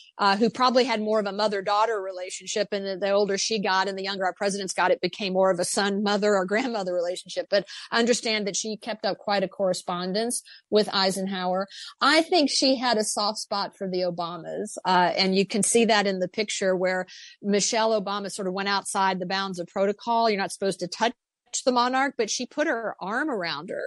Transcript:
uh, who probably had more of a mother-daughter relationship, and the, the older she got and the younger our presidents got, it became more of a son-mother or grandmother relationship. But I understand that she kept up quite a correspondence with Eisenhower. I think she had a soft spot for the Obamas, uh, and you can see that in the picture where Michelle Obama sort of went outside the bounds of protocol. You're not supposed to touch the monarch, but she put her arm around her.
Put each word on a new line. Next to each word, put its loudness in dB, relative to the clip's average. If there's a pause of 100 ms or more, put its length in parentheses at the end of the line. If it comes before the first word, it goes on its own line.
(180)
uh, 4
who 4
probably 4
had 0
more 0
of 0
a -4
mother-daughter 0
relationship, -6
and -4
the, -4
the 0
older 2
she 0
got 2
and -6
the -6
younger -4
our -2
presidents -4
got, 2
it 2
became -4
more 4
of 2
a -2
son-mother 2
or 2
grandmother -2
relationship. -4
But 0 (240)
I 2
understand 0
that -4
she -4
kept -6
up 0
quite 0
a 0
correspondence -2 (260)
with 4
Eisenhower. -2 (340)
I 6
think 4
she 2
had 0
a 0
soft -2
spot -6
for -6
the -2
Obamas, -4
uh, 4
and 2
you 4
can 0
see 4
that 4
in 0
the -2
picture -2
where 0 (360)
Michelle 2
Obama -6
sort -6
of -4
went -2
outside 0
the -4
bounds -4
of -8
protocol. 0
You're 0
not -4
supposed -2
to -4
touch -2 (500)
the 4
monarch, 0
but -2
she -6
put -4
her -4
arm -4
around -4
her. -8